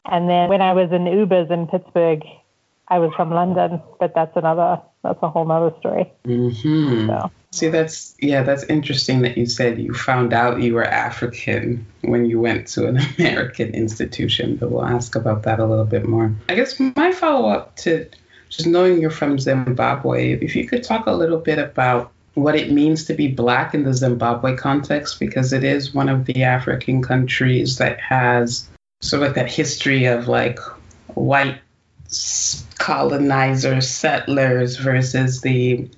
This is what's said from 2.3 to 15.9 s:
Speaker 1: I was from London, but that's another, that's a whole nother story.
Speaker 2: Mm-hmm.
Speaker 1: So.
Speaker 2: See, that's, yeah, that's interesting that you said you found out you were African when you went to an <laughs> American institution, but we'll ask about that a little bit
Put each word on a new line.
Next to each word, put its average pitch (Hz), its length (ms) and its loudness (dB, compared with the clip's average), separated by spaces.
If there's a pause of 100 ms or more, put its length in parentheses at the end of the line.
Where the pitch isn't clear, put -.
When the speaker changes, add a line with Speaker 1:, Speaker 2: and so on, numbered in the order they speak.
Speaker 1:
I 180 100 2
was 165 180 0
from 170 140 -2
London, 175 520 0 (180)
but 170 160 -2
that's 160 200 -2
another, 170 460 0 (220)
that's 175 180 -4
a 170 80 0
whole 160 160 -2
nother 160 340 0
story. - 320 -2 (140)
Speaker 2:
Mm-hmm. 123 840 0
Speaker 1:
So. - 240 -4 (200)
Speaker 2:
See, - 160 -2
that's, 160 520 -2
yeah, 143 240 2
that's 139 200 0
interesting 139 580 0
that 123 160 0
you 120 80 0
said 117 340 0
you 117 140 -6
found 123 400 0
out 120 280 2
you 120 120 2
were 117 100 2
African 117 1000 -4 (160)
when 120 240 0
you 117 140 0
went 113 300 0
to 110 180 -2
an 127 100 0 (120)
<laughs> - 80 -8
American 120 560 -2
institution, 113 840 -4
but 120 160 -4
we'll 123 140 -2
ask 123 300 -2
about 107 280 -2
that 110 160 0
a 110 60 2
little 110 200 2
bit 110 220 0